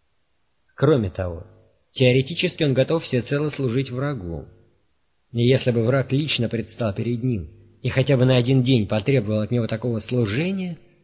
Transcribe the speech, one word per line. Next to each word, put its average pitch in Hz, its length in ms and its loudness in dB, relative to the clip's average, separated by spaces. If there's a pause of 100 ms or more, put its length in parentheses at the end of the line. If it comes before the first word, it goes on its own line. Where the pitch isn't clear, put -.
(760)
Кроме 135 320 2
того, 87 380 -8 (440)
теоретически 135 720 2
он 139 100 2
готов 135 280 0
всецело 143 460 -2
служить 131 420 -2
врагу. 117 540 -6 (880)
И 120 100 0
если 127 280 4
бы 117 120 0
враг 131 300 0
лично 135 380 0
предстал 110 420 -4
перед 113 300 -4
ним 110 260 -2 (320)
и 131 80 -4
хотя 131 300 2
бы 127 80 4
на 127 100 6
один 127 260 4
день 123 240 4
потребовал 107 540 0
от 107 100 -4
него 120 160 0
такого 113 340 -4
служения, 156 760 -2 (280)